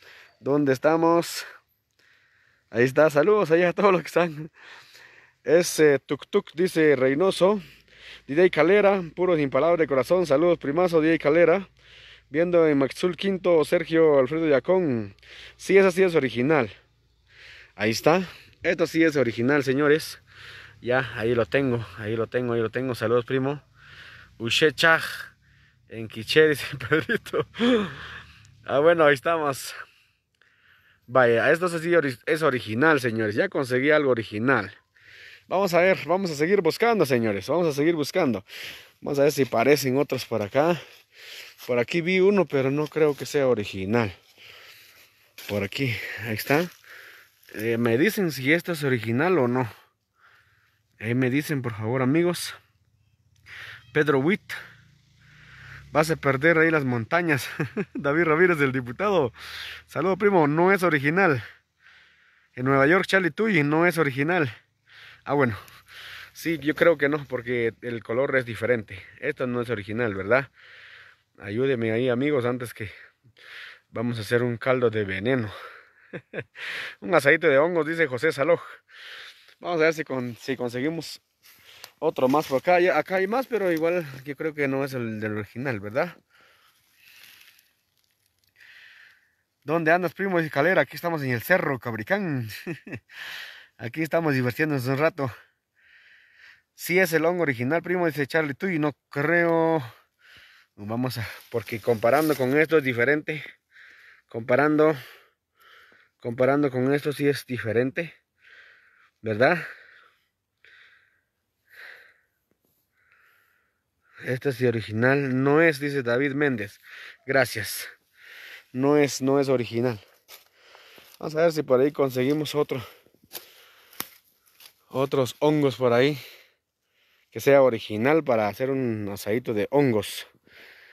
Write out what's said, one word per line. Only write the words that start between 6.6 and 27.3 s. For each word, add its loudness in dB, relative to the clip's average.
Reynoso. 2
D -8
J 6
Calera, 4
puro 2
sin 0
palabras 2
de 2
corazón. 2
Saludos, 4
primazo, 0
D 2
J -2
Calera. 4
Viendo 2
en 4
Maxul 0
Quinto, 2
Sergio 4
Alfredo 0
Yacón. 0
Sí, 2
esa 8
sí 2
es 2
original. 2
Ahí -2
está. 2
Esto -2
sí 2
es 0
original, 0
señores. 0
Ya, -2
ahí -2
lo 2
tengo, -2
ahí -6
lo -4
tengo, -4
ahí 0
lo -2
tengo. -6
Saludos, 0
primo. -4
Ushechaj. 2
En -12
quiché, 2
<laughs> -
dice -2
Pedrito. -4